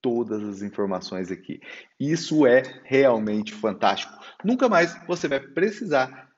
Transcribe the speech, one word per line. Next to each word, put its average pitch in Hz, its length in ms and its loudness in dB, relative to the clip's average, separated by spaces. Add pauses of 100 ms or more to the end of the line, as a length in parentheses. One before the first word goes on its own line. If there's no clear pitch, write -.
todas 113 440 -2
as 101 180 -8
informações 95 680 -6
aqui. - 280 -12 (380)
Isso 156 480 2
é 127 160 8 (220)
realmente 107 680 2
fantástico. 101 640 -2 (280)
Nunca 254 240 2
mais 170 280 2 (120)
você 170 180 -4
vai 139 140 -2
precisar 147 960 -2